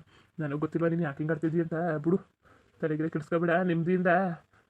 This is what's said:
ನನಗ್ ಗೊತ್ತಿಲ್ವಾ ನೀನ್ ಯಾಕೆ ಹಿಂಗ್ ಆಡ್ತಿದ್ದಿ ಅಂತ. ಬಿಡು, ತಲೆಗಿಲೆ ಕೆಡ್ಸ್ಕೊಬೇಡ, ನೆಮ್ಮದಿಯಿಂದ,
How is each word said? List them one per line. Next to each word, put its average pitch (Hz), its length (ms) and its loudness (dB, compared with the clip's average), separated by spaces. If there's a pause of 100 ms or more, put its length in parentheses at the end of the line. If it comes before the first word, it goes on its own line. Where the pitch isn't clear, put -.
(380)
ನನಗ್ 147 220 -4
ಗೊತ್ತಿಲ್ವಾ 160 280 0
ನೀನ್ 165 140 0
ಯಾಕೆ 139 160 -4
ಹಿಂಗ್ 156 140 -2
ಆಡ್ತಿದ್ದಿ 160 280 0
ಅಂತ. 165 140 -2
ಬಿಡು, 165 440 0 (600)
ತಲೆಗಿಲೆ 156 280 -2
ಕೆಡ್ಸ್ಕೊಬೇಡ, 165 420 0
ನೆಮ್ಮದಿಯಿಂದ, 180 560 2 (640)